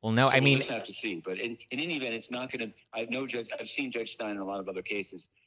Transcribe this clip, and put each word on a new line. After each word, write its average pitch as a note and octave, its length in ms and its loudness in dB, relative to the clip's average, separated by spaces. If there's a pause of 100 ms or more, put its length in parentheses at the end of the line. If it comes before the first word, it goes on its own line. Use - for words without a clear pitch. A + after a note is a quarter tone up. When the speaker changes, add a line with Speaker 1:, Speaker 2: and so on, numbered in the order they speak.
Speaker 1:
Well, A2 100 0
no, B2+ 160 8
Speaker 2:
So C3 40 6
Speaker 1:
I - 20 10
Speaker 2:
we'll C3+ 100 8
Speaker 1:
mean C#3 140 8
Speaker 2:
just - 120 -2
have A2+ 140 -4
to G#2 80 -10
see. F#2+ 320 -4
But F#2 140 -4
in, A#2 180 -4 (140)
in B2+ 100 -4
any E3 160 -2
event, B2+ 180 -4
it's A2+ 160 -8
not B2 200 -6
gonna, A#2 220 -6 (200)
I A2+ 120 -2
know B2+ 220 -2
Judge, A#2+ 220 -4 (100)
I've A2 100 -8
seen C3+ 240 -2
Judge A2+ 200 -4
Stein G#2+ 200 -4
in G2+ 60 -4
a G2 60 -4
lot G2 160 -4
of F#2 80 -6
other F#2 140 -4
cases. F#2+ 460 -6 (180)